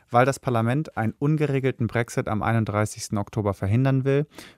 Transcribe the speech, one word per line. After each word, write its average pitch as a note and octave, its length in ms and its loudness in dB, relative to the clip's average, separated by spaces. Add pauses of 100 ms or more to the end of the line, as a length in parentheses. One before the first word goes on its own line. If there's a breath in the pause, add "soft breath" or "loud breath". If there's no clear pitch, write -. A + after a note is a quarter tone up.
(100)
weil A#2+ 140 6
das C3+ 160 0
Parlament B2 560 -2
einen A2+ 220 0
ungeregelten C#3 680 0
Brexit A#2 400 -2
am G#2 160 -2
einunddreißigsten G#2+ 760 -2
Oktober G2+ 340 -2
verhindern C3 540 0
will, C#3+ 200 2 (320 loud breath)